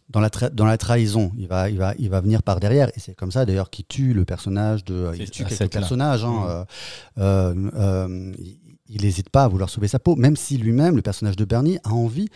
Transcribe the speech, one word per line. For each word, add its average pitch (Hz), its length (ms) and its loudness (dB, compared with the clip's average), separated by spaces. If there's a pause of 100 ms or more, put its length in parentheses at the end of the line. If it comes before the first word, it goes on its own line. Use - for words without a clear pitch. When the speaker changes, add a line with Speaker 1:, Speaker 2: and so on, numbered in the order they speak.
(100)
Speaker 1:
dans 104 100 2
la 107 80 4
tra-, - 260 -2
dans 117 120 4
la 110 120 4
trahison. 110 600 2
Il 95 100 -6
va, 92 220 0
il 101 80 -2
va, 95 200 0
il 107 120 -2
va 92 100 2
venir 107 220 2
par 92 180 0
derrière. 123 360 4
Et 107 40 -14
c'est 95 140 -16
comme 92 180 -8
ça, 127 140 0
d'ailleurs, 95 240 0
qu'il - 160 -14
tue 131 260 0
le 98 120 4
personnage 101 600 -2
de, 92 100 -6
euh, 90 220 -4
Speaker 2:
C'est 90 80 -8
Speaker 1:
il 95 60 -12
tue - 120 -10
Speaker 2:
à 101 40 -6
Speaker 1:
quelques 101 120 -4
Speaker 2:
cette 101 160 -2
là. 104 60 0
Speaker 1:
personnages, 123 440 0
hein, 120 80 -2
Speaker 2:
Mmh. 107 160 -2
Speaker 1:
euh, 87 160 -6 (540)
euh, 95 560 2
euh, 92 640 -2
il, 90 200 -16 (300)
il 104 160 -4
hésite 92 260 0
pas 139 120 6
à 131 60 6
vouloir 92 200 0
sauver 101 200 -2
sa 127 100 -2
peau, 175 160 4
même 139 220 4
si 139 220 -4
lui-même, 123 360 2
le 113 80 2
personnage 101 320 -2
de 101 100 -2
Bernie, 131 380 0
a 107 100 -4
envie 117 440 -2